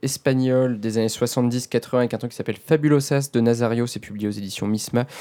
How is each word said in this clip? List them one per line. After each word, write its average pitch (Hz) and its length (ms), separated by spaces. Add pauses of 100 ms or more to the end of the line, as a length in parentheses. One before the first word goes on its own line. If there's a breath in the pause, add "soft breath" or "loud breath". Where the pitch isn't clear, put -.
espagnole 131 760
des 110 180
années 110 120
soixante-dix 123 580
quatre-vingts 123 320
avec 120 140
un 110 40
truc 120 140
qui - 60
s'appelle 113 200
Fabulosa 147 640 (120)
de 120 80
Nazario, 117 480
c'est 107 120
publié 104 280
aux 104 40
éditions 101 360
Misma. 113 380 (160 loud breath)